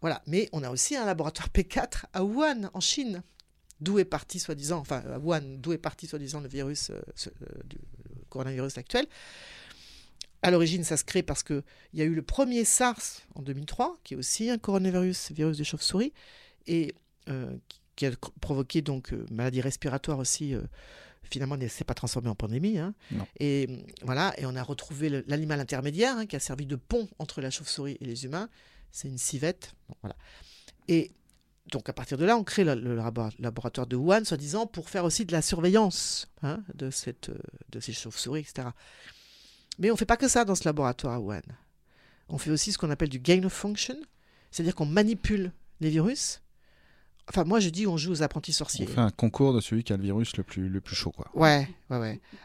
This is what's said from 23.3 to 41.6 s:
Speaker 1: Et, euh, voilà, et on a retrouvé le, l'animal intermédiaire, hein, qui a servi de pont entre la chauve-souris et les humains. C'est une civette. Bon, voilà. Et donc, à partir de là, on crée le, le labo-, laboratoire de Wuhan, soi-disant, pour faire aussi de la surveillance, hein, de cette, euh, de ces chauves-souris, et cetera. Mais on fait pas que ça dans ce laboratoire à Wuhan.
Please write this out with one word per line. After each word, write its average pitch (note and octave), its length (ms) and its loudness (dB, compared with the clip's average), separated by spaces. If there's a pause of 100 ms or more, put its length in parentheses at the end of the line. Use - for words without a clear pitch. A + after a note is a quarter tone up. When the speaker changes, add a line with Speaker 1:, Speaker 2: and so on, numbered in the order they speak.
Speaker 1:
Et, C#3 300 2
euh, B2+ 80 -10 (240)
voilà, C#3 380 0
et C3+ 80 -4
on B2+ 80 -4
a B2+ 80 -4
retrouvé C#3+ 460 -4
le, C#3 180 -2
l'animal D3 320 0
intermédiaire, D3 580 0
hein, A3 80 -2
qui G3+ 100 -8
a C#3 40 -4
servi C#3 260 -6
de C#3 100 -4
pont A3 320 -2 (120)
entre D#3 220 -8
la C3 100 -4
chauve-souris C#3 500 -6
et - 40 -10
les A#2+ 200 -8
humains. F3 240 -6 (420)
C'est - 180 -10
une B2+ 100 -8
civette. - 540 -2 (160)
Bon, - 120 -12
voilà. G#2 140 -8 (720)
Et E3 240 4 (600)
donc, B2+ 160 -6
à - 60 -6
partir B2+ 240 -6
de D#3 80 4
là, A3+ 100 8
on A3 80 2
crée - 200 2
le, D#3 100 6
le A#2+ 220 0
labo-, A2+ 420 -2
laboratoire A#2+ 480 -4
de B2+ 100 -2
Wuhan, F#3 300 6
soi-disant, D#3 400 -2
pour F3+ 240 -10
faire F3+ 160 0
aussi E3+ 180 2
de E3+ 100 -4
la D#3+ 100 4
surveillance, F#3 880 4 (100)
hein, D#3+ 220 -2 (100)
de C3+ 160 -6
cette, - 400 -8
euh, - 80 -10 (320)
de G#2 100 -10
ces A2 140 -8
chauves-souris, B2 480 -6
et D3 40 -8
cetera. B2 280 -8 (1080)
Mais F#3+ 100 4
on A3+ 60 6
fait G#3+ 100 2
pas A#3 120 6
que C4+ 100 2
ça A#3+ 160 6
dans G3 100 2
ce - 120 0
laboratoire C#3+ 480 2
à B2 60 -2
Wuhan. G2+ 220 -4 (840)